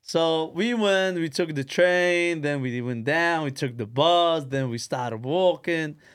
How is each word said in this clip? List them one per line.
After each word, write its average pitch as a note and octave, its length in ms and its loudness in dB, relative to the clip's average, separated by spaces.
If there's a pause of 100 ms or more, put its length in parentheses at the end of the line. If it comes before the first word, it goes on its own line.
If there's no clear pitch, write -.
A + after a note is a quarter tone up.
So D#3+ 520 0
we A3+ 200 0
went, F#3+ 440 2
we E3 100 -2
took D#3+ 260 -4
the C#3 100 -4
train, F3 760 2
then C#3+ 200 -2
we B2 200 -4
went A#2+ 240 -4
down, D#3+ 400 0
we C#3 80 -2
took B2+ 240 -4
the A2+ 100 -6
bus, E3 600 2
then C3 240 -2
we A#2 80 -6
started A#2+ 460 -6
walking. E3 720 0 (180)